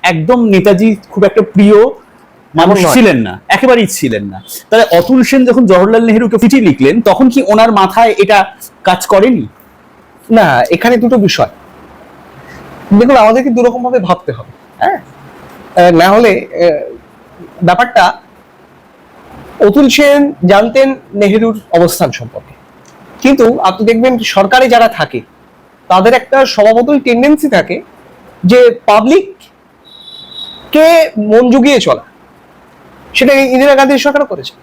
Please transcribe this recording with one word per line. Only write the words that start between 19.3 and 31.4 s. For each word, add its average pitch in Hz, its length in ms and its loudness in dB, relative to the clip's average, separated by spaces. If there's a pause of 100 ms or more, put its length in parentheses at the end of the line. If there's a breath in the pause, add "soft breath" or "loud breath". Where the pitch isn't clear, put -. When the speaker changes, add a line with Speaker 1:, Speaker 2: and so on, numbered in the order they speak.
Speaker 2:
অতুল 254 300 2
সেন 285 440 0 (120)
জানতেন 233 500 0 (200)
নেহেরুর 214 460 -2 (100)
অবস্থান 170 400 0
সম্পর্কে, - 420 -18 (680)
কিন্তু 254 380 0
আপনি 190 280 -2
দেখবেন 233 320 0
সরকারে 226 500 0
যারা 226 180 2
থাকে 143 340 -6 (680)
তাদের 190 260 2
একটা 262 320 0
স্বভাবতই 233 540 0
টেন্ডেন্সি 277 500 -2
থাকে 185 320 -4 (600)
যে 233 420 2
পাবলিককে - 2250 -4
মন 220 340 0